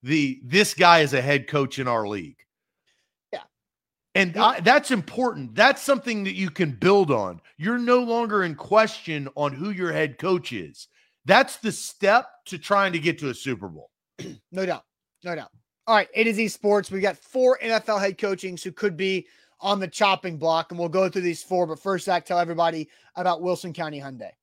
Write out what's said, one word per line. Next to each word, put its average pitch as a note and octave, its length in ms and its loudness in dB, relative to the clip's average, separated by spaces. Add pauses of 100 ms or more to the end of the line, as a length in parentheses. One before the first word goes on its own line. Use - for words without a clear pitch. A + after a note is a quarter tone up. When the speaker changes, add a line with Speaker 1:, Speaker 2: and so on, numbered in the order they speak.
Speaker 1:
the, C#3 400 0
"This F3 300 2
guy E3+ 260 8
is C#3+ 120 2
a C3+ 80 2
head C3+ 280 0
coach C#3 300 -2
in C3 100 -4
our A2+ 180 -2
league." F#2+ 320 -8 (920)
Speaker 2:
Yeah. - 100 -12 (720)
Speaker 1:
And F3+ 200 2
Speaker 2:
Yeah. A3 100 2
Speaker 1:
I, B3 160 4
that's C4+ 320 4
important. E3 640 -4
That's C4 260 4
something A#3 420 0
that F#3+ 100 -4
you F#3 160 -2
can D3+ 220 -2
build F3+ 380 4
on. F#2+ 300 -2 (160)
You're A3 220 -2
no A#3+ 200 4
longer A#3 460 0
in E3 100 -4
question D#3+ 840 0
on D3 160 -2
who D#3 180 -6
your F3+ 220 -4
head D#3 260 -2
coach F3+ 340 -2
is. E2+ 340 -12 (380)
That's - 340 4
the G#3+ 120 -4
step G3 560 0 (200)
to F#3 120 -12
trying G3 360 0
to E3+ 40 -2
get D#3 220 -2
to D3 80 -6
a B2 60 -6
Super G2+ 340 -8
Bowl. D#2 220 -20 (280)
Speaker 2:
<clears throat> - 80 -12 (240)
No F#3 160 -4
doubt. E3+ 180 -6 (380)
No F3 140 -8
doubt. C3+ 140 -12 (360)
All A3+ 80 4
right, G3+ 200 2
A A3 100 2
to A3+ 100 2
Z G#3+ 140 0
Sports. G3+ 420 0
We F#3+ 100 -6
got F#3+ 160 0
four B3+ 460 2
N A3+ 80 -4
F A3 180 0
L G#3+ 100 0
head G3 200 -2
coachings F#3+ 460 -4
who F#3 80 -10
could G3 240 -2
be F#3+ 320 -4 (320)
on G3 180 -2
the F#3+ 80 -4
chopping F#3+ 500 0
block, D#3+ 360 0
and F3 80 -8
we'll E3+ 80 -2
go F#3 200 2
through F#3 140 -4
these E3+ 220 -4
four. F3+ 240 0
But D#3 100 -8
first, F#3+ 280 -4
Zach, F3 200 0
tell F3 140 0
everybody E3 480 -2 (260)
about F3+ 260 -2
Wilson F3 320 -4
County D3+ 280 -10
Hyundai. B2 320 -16 (100)